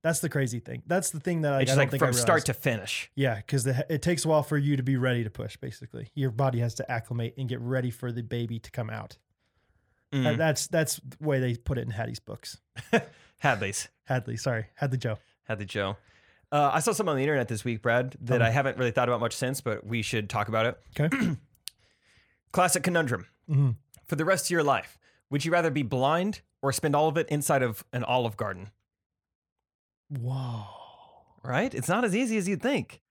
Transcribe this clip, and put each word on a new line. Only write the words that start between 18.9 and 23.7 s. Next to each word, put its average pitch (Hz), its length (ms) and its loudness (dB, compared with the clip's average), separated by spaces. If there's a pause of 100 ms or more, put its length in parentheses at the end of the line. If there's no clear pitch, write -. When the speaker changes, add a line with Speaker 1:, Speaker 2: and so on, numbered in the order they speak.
Speaker 2:
thought 123 180 2
about 120 100 2
much 117 160 -2
since, 131 260 -4
but 110 240 -4
we 113 160 -2
should 107 280 -2
talk 104 180 0
about 110 180 2
it. - 140 -2 (200)
Speaker 1:
Okay. 160 160 2 (100)
Speaker 2:
<clears throat> 165 100 0 (1160)
Classic 180 320 2
conundrum. 147 440 0 (220)
Speaker 1:
Mm-hmm. 143 200 4 (360)